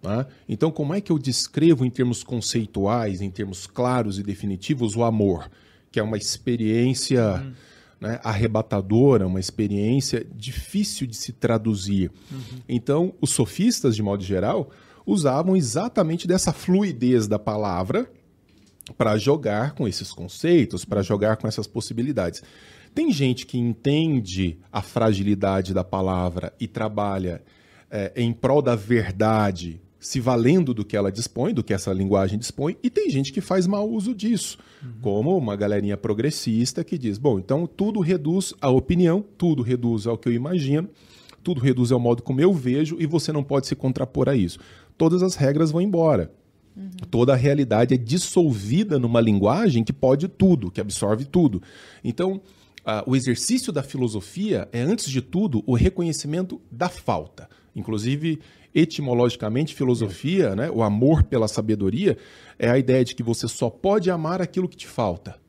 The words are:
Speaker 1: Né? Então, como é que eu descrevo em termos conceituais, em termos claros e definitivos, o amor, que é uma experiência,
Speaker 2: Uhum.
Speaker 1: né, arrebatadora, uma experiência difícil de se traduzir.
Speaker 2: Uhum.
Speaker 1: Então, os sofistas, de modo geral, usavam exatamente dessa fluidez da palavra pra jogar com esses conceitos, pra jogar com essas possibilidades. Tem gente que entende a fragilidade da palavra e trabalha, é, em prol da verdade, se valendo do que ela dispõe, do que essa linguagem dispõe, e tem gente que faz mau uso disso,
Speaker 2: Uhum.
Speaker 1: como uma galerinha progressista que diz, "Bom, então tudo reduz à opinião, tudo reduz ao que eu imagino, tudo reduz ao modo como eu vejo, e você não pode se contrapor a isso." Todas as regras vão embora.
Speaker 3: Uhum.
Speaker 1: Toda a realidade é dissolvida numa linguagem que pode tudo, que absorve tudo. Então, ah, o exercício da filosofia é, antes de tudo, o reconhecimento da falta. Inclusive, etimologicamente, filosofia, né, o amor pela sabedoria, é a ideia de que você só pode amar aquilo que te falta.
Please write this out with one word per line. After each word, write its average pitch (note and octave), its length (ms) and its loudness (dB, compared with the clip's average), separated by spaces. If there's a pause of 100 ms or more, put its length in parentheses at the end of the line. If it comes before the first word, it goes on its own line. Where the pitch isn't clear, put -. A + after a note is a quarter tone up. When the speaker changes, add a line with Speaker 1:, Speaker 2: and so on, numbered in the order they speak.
Speaker 1:
Né? A#2 240 -4 (220)
Então, D3 220 0
como D#3 240 -4
é G3+ 60 -2
que - 100 -8
eu D#3+ 80 2
descrevo C3+ 680 2
em B2 60 0
termos B2 320 -2
conceituais, G#2+ 960 -2
em G2 100 -6
termos G2 360 -10
claros B2 520 -2
e G2+ 40 -6
definitivos, G2+ 760 -4
o A#2+ 60 0
amor, G#2 480 0 (400)
que - 80 -4
é G#2+ 40 0
uma A2 140 -4
experiência, A#2 1300 0
Speaker 2:
Uhum. C3+ 100 -12 (480)
Speaker 1:
né, A2 220 -6
arrebatadora, A2 1040 2
uma F#2 140 0
experiência A2 840 -2 (100)
difícil C3+ 720 -6
de A2+ 100 -12
se - 160 -12
traduzir. G2+ 760 -2 (200)
Speaker 2:
Uhum. C3+ 80 -12 (300)
Speaker 1:
Então, C#3+ 520 0
os - 100 2
sofistas, D3 680 2
de G#2+ 60 -2
modo G2+ 200 -2
geral, G2 480 -2 (360)
usavam E3+ 500 2
exatamente E3+ 680 0
dessa F3+ 260 2
fluidez B2+ 720 2
da G#2 120 0
palavra G#2 720 -2 (880)
pra A2 180 2
jogar A#2+ 580 0
com C3+ 140 -4
esses - 240 -8
conceitos, A#2 720 0
pra G#2 180 -2
jogar G#2+ 360 0
com A2+ 100 -4
essas G#2+ 180 -6
possibilidades. A2+ 760 -6 (520)
Tem D#4 160 0
gente C3+ 360 0
que B2+ 120 -6
entende A#2+ 1000 0 (120)
a G#2+ 120 -4
fragilidade G2 880 0
da F#2+ 100 0
palavra F#2 800 -2
e A2+ 80 -6
trabalha, G2+ 720 -6 (480)
é, G2 240 -6
em A#2 180 -2
prol C3 300 2
da B2 140 2
verdade, G2+ 1040 0 (180)
se - 220 -6
valendo B2+ 540 2
do G#2 100 -4
que - 120 -6
ela G2+ 140 0
dispõe, A#2 440 -4
do B2+ 100 -2
que - 80 -2
essa G2 200 -2
linguagem G2 460 2
dispõe, C#3 440 -6
e B3 80 0
tem G4+ 200 0
gente C3+ 220 -2
que G#3 80 -4
faz F#3 260 0
mau G#3 240 0
uso A3+ 240 -4
disso, G3+ 440 -2 (240)
Speaker 2:
Uhum. B2+ 80 -14 (100)
Speaker 1:
como B2 360 2
uma A2 200 -2
galerinha G2+ 400 0
progressista A#2 880 0
que F3 140 -6
diz, A2 200 -2
"Bom, B2 200 2
então C#3+ 280 -2
tudo G#3 340 -2
reduz F3 600 0
à C#3+ 100 2
opinião, F3 540 4 (140)
tudo D#3 240 2
reduz A#2 440 0
ao A2+ 120 -2
que - 100 -2
eu A#2+ 40 2
imagino, D3 560 0 (540)
tudo E3+ 180 -2
reduz B2 300 4
ao B2+ 80 4
modo A#2+ 240 2
como C3+ 180 -2
eu F#3 120 6
vejo, D3 480 0
e D#3+ 60 0
você D#3 260 0
não D3 100 0
pode C#3 240 0
se - 80 -2
contrapor C3 540 -2
a C#3 80 2
isso." F2+ 220 0 (380)
Todas E3 260 4
as F#3 140 0
regras D3 360 2
vão E3+ 80 0
embora. E3 500 2 (460)
Speaker 3:
Uhum. G3 140 -14 (200)
Speaker 1:
Toda B2+ 220 4
a C3 40 6
realidade B2 580 4
é - 20 2
dissolvida C#3+ 1040 0
numa A#2 200 2
linguagem A2+ 600 4
que - 100 -2
pode D3 360 2
tudo, E3 420 2
que - 100 -6
absorve G#2 440 -2
tudo. C#3 380 2 (420)
Então, F#3+ 360 -4 (440)
ah, G#2+ 220 -2
o C3 100 2
exercício C3+ 560 0
da C#3+ 100 -4
filosofia B2+ 880 -4
é, A#2+ 120 -4
antes E3 280 -2
de C3 120 -2
tudo, E3+ 440 -2
o B2+ 80 2
reconhecimento E3 840 -2 (100)
da C#3 200 -4
falta. - 580 -8 (260)
Inclusive, C#3+ 640 -4 (360)
etimologicamente, B2 1000 0
filosofia, B2 800 0
né, B2+ 160 -2
o A2+ 120 0
amor A#2 420 4
pela A2+ 240 0
sabedoria, A2 680 2 (420)
é A#2 120 0
a B2+ 80 4
ideia B2+ 260 4
de - 100 -6
que - 80 -6
você A#2 260 -2
só - 220 -4
pode F#3+ 400 0
amar F3 300 -2
aquilo F3+ 280 -2
que - 80 -12
te - 100 -18
falta. F#2+ 500 -4 (120)